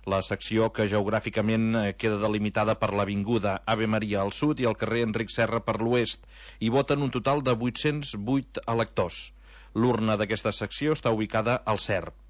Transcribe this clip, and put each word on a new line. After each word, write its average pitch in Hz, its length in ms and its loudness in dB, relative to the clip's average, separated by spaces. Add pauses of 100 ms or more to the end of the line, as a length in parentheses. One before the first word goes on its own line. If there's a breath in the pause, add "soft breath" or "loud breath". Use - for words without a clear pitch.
La 95 160 2
secció 110 480 0
que 107 160 0
geogràficament, 107 880 0
eh, 101 160 0
queda 107 240 0
delimitada 107 640 0
per 107 80 0
l'avinguda 101 800 0
Ave 110 180 0
Maria 107 400 0
al 101 80 -4
sud 147 260 0
i 127 60 0
el 110 100 2
carrer 117 300 0
Enric 110 240 -2
Serra 117 320 0
per 110 220 -2
l'oest. 120 420 0 (340 loud breath)
Hi 113 140 0
voten 139 320 2
un 123 80 -2
total 135 300 0
de 127 100 2
vuit-cents 131 640 -2
vuit 127 480 -2
electors. 113 680 -2 (380 loud breath)
L'urna 110 440 2
d'aquesta 107 380 0
secció 147 420 -2
està - 160 0
ubicada 110 520 0
al 107 120 0
cert, 92 380 -2 (140)